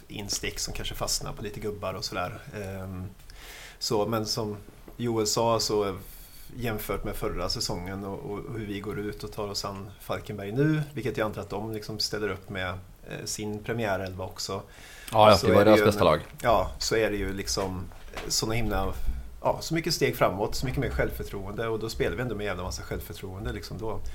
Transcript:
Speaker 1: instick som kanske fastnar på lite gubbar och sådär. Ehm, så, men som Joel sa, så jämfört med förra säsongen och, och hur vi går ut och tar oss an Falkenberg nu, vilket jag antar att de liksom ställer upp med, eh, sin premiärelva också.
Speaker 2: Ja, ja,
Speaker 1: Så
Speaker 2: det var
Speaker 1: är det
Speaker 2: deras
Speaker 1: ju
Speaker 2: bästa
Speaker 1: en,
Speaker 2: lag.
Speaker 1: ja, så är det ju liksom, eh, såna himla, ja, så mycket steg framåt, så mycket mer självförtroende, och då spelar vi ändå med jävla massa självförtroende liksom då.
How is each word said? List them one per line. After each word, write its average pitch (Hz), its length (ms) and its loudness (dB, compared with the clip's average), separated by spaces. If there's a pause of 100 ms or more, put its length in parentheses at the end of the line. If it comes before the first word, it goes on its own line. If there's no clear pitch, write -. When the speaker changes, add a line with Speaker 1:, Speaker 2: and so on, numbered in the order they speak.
Speaker 1:
instick - 500 -6
som - 160 -4
kanske - 200 -4
fastnar - 380 -2
på - 100 -10
lite 104 180 -8
gubbar 95 340 -4
och 95 100 -6
sådär. 92 340 -4 (240)
Ehm, 95 420 -6 (720)
så, 104 280 2
men 110 200 0
som 107 300 -2 (400)
Joel 113 300 2
sa, 117 340 4
så 101 360 2 (600)
jämfört 107 480 -4
med 104 120 -4
förra 90 320 -2
säsongen 98 560 -4
och, 98 140 -6 (120)
och 101 80 -6 (200)
hur 110 80 -6
vi 101 140 -4
går 101 180 -6
ut 104 260 -6
och 101 80 -10
tar 104 160 -4
oss 98 160 -6
an 98 260 -6 (100)
Falkenberg 98 520 -6
nu, 151 300 4 (120)
vilket 113 220 -4
jag 110 100 2
antar 101 160 -4
att 87 80 -10
de 107 220 -4
liksom 107 260 -6
ställer 104 300 -2
upp 92 220 -6
med, 92 180 -4
eh, - 560 -10
sin 107 400 -4
premiärelva 95 600 -2
också. 95 380 -6 (500)
Speaker 2:
Ja, 107 180 12
ja, 101 60 12
Speaker 1:
Så 95 100 4
Speaker 2:
det 110 60 6
var 101 80 10
Speaker 1:
är 101 40 10
det 107 60 10
Speaker 2:
deras 107 100 10
Speaker 1:
ju 104 40 8
Speaker 2:
bästa 104 160 6
Speaker 1:
en, - 60 8
Speaker 2:
lag. 78 140 8 (220)
Speaker 1:
ja, 98 360 6
så - 180 0
är 110 140 4
det 104 60 -2
ju 98 160 -2
liksom, 95 520 -2 (300)
eh, - 140 -8
såna 110 260 0
himla, 98 380 2 (500)
ja, - 180 2
så - 140 -4
mycket 160 200 2
steg 120 220 2
framåt, 101 380 2
så - 120 -2
mycket 127 140 0
mer 113 100 0
självförtroende, 104 800 -2
och 110 100 0
då 110 100 -4
spelar 113 280 0
vi 120 60 -2
ändå 120 120 -2
med 104 120 -4
jävla 90 160 -2
massa 92 200 -6
självförtroende 98 680 -6
liksom 101 260 -8
då. 110 120 -4 (240)